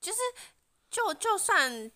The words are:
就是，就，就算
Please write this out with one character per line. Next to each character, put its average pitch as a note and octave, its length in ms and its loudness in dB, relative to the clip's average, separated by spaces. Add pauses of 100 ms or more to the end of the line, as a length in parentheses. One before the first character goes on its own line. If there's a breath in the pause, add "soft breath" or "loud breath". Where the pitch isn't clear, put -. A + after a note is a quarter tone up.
就 F4+ 100 -8
是， - 80 -2 (720 loud breath)
就， A4 240 0
就 G#4+ 240 0
算 B3 580 2